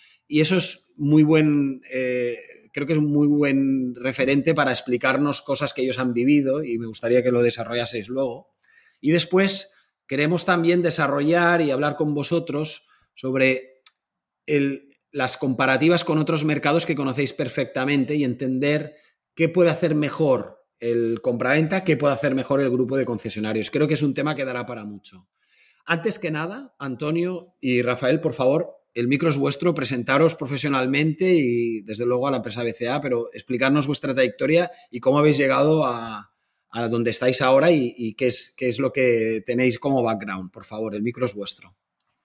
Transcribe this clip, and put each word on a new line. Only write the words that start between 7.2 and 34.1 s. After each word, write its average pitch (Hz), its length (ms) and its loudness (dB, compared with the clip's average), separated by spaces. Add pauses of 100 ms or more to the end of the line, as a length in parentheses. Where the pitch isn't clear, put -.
que 123 80 2
lo 120 100 2
desarrollaseis 117 680 -2
luego. 131 440 -6 (480)
Y 147 80 0
después 185 640 2 (320)
queremos 151 400 -2
también 165 380 2
desarrollar 160 800 2
y 147 100 0
hablar 143 240 0
con 151 180 -2
vosotros 151 760 -4 (280)
sobre 131 640 0 (640)
el, 139 380 0 (280)
las 131 240 -2
comparativas 131 680 2
con 156 140 0
otros 156 280 0
mercados 151 400 0
que 160 100 -2
conocéis 135 380 -2
perfectamente 143 800 -2
y 147 80 0
entender 131 720 -2 (380)
qué 165 160 0
puede 170 200 4
hacer 156 260 0
mejor 147 720 0 (140)
el 117 420 -2
compraventa, 147 640 0
qué 151 140 2
puede 143 160 2
hacer 131 220 -2
mejor 135 260 0
el 131 80 0
grupo 127 260 0
de 135 100 0
concesionarios. 110 640 -4
Creo 147 160 2
que 151 80 0
es 131 80 -2
un 139 100 0
tema 147 220 -2
que 139 100 -6
dará 123 200 -6
para 113 200 -12
mucho. 98 420 -16 (580)
Antes 170 340 -2
que 165 100 -6
nada, 180 480 -8
Antonio 160 800 -6
y 123 220 0
Rafael, 123 380 0
por 156 140 -2
favor, 139 420 0 (180)
el 120 140 -2
micro 143 220 2
es 139 80 0
vuestro, 143 360 0
presentaros 139 640 0
profesionalmente 143 1000 0
y, 117 480 0
desde 107 240 -6
luego, 123 220 0
a 139 40 0
la 131 60 -2
empresa 117 260 -6
B 117 100 -4
C 120 160 -4
A, 139 120 -2
pero 120 320 -4
explicarnos 135 540 0
vuestra 139 260 -4